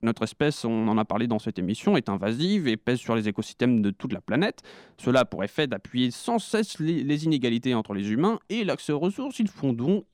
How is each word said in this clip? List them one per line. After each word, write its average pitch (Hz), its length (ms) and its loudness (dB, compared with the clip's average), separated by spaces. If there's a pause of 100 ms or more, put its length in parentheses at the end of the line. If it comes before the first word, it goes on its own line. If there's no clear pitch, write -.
Notre 113 200 0
espèce, 147 420 -2
on 113 240 2
en 107 100 4
a 110 60 2
parlé 113 240 0
dans 113 100 0
cette 104 220 -6
émission, 110 360 2
est 123 120 0
invasive 135 580 0
et 110 100 2
pèse 123 220 0
sur 113 160 -2
les 107 140 0
écosystèmes 113 540 0
de 101 80 2
toute 127 220 -6
la 95 80 -6
planète. 151 420 -2 (340)
Cela 127 240 2
a 123 40 6
pour - 200 -6
effet 143 240 -2
d'appuyer 123 420 -2
sans 233 300 -2
cesse - 400 -4
les, 156 240 0
les 147 220 0
inégalités 123 480 2
entre 110 200 -2
les 101 160 -2
humains 175 380 2
et 220 160 -2
l'accès 151 280 -2
aux 147 60 0
ressources. 226 400 -4
Il 220 80 2
faut 139 260 -2
donc, 147 420 0